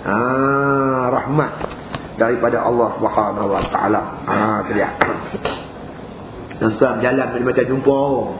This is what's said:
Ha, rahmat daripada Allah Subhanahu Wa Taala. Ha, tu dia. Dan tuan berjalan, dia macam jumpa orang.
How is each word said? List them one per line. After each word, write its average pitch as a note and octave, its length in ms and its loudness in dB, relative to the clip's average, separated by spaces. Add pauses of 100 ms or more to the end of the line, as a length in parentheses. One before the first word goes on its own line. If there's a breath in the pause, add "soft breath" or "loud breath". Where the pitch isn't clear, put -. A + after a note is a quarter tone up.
Ha, G2 120 0 (960)
rahmat C3+ 400 0 (680)
daripada A#2 420 2
Allah A#2 380 2
Subhanahu G2+ 500 2
Wa F#2+ 220 2
Taala. G2 300 2 (260)
Ha, G2+ 80 0 (320)
tu - 80 -4
dia. G2 140 2 (1700)
Dan A2 160 4
tuan A#2+ 240 2
berjalan, B2+ 320 2
dia B2 100 0
macam B2 220 2
jumpa C3 260 2
orang. C3+ 480 2